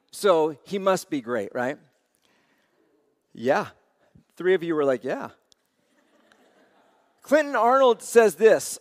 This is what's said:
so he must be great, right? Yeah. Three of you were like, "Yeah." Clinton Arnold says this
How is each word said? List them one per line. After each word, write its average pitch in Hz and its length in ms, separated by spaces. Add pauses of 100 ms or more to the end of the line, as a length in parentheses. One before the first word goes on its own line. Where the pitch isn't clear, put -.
(120)
so 160 520
he 196 160
must 190 300
be 147 100
great, 113 340
right? 123 240 (1600)
Yeah. 139 340 (720)
Three 180 160
of 170 100
you 170 120
were 147 100
like, 131 180
"Yeah." 131 280 (1900)
Clinton 285 360
Arnold 240 440
says 226 340
this 190 460